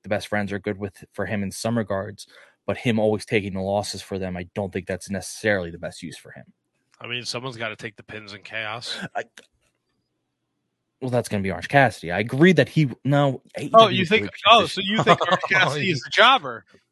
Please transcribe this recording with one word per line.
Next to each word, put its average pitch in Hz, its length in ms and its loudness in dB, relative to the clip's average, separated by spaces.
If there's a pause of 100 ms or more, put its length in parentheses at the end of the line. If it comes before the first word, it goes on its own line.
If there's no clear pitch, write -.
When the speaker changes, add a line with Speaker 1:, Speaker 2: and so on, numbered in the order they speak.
Speaker 1:
the 98 60 -16
best 101 180 -2
friends 104 240 -2
are 101 80 -6
good 98 180 -4
with, 101 360 -10
for 101 120 -4
him 101 180 -4
in 95 80 -4
some 113 260 -2
regards, 101 500 -4 (380)
but 101 100 -2
him 110 240 0
always 107 260 2
taking 101 280 -2
the 95 80 -6
losses 98 400 -2
for 98 180 -8
them, 92 160 -6
I 90 180 -10
don't 101 200 -4
think 92 120 -6
that's 92 240 -8
necessarily 95 640 -2
the 85 80 -12
best 82 240 -10
use 78 140 -12
for - 140 -20
him. - 120 -20 (560)
Speaker 2:
I - 80 -14
mean, 120 160 -8
someone's 123 320 -8
gotta 110 220 -8
take 110 180 -12
the - 80 -20
pins 107 300 -14
in 98 80 -16
Chaos. 110 560 -8 (180)
Speaker 1:
I, 117 80 -4 (1800)
well, 127 100 -6
that's 120 200 0
gonna 104 140 -2
be 95 80 -2
Orange 85 180 -8
Cassidy. 117 420 2
I 90 80 -2
agree 131 320 4
that 143 160 6
he, 151 220 0 (160)
no, 143 400 2
Speaker 2:
Oh, - 160 -12
Speaker 1:
A - 20 -6
E 143 60 -8
W 214 260 8
Speaker 2:
you 185 60 2
Speaker 1:
is 165 80 0
Speaker 2:
think, 214 140 4
Speaker 1:
really 196 100 -8 (140)
Speaker 2:
oh, 226 120 8
Speaker 1:
transition- 185 240 -2
Speaker 2:
so 196 80 -4
you 208 120 2
think - 180 6
Orange 170 220 0
Speaker 3:
<laughs> 156 60 -6
Speaker 2:
Cassidy 175 420 2
is 139 100 -2
the - 80 -14
jobber? 185 560 4 (260)